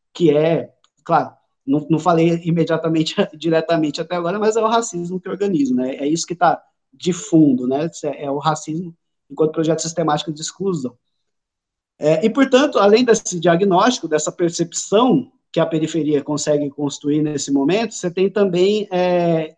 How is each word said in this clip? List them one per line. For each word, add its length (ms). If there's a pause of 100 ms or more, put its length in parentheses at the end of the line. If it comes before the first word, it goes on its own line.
(120)
que 240
é, 340 (320)
claro, 300 (340)
não, 220
não 100
falei 460
imediatamente, 800
<laughs> 80
diretamente 680
até 160
agora, 220
mas 180
é 40
o 80
racismo 500
que 100
organiza, 460
né? 220
É 100
isso 200
que 80
tá 260 (320)
de 220
fundo, 520
né? 220 (300)
É 120
o 60
racismo 580 (360)
enquanto 220
projeto 280
sistemático 500
de 120
exclusão. 520 (1040)
É, 280
e, 20
portanto, 500
além 260
desse 360
diagnóstico, 640
dessa 240
percepção 1040 (180)
que 100
a 60
periferia 560
consegue 460
construir 540
nesse 300
momento, 420
você 160
tem 180
também, 640
é, 680